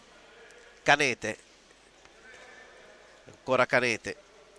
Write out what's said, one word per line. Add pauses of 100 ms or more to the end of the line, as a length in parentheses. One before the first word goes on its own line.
(840)
Canete, (1900)
ancora
Canete, (420)